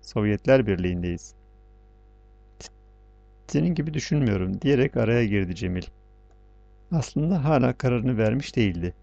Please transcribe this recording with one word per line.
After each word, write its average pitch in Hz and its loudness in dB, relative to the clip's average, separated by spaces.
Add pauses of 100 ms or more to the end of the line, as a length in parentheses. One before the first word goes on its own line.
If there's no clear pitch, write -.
Sovyetler 107 2
Birliği'ndeyiz." 90 -2 (2250)
"Senin 165 0
gibi 156 -4
düşünmüyorum." 101 -2
diyerek 131 2
araya 117 2
girdi 98 -2
Cemil. 90 -4 (1080)
Aslında 156 0
hala 127 2
kararını 123 0
vermiş 110 0
değildi. 87 0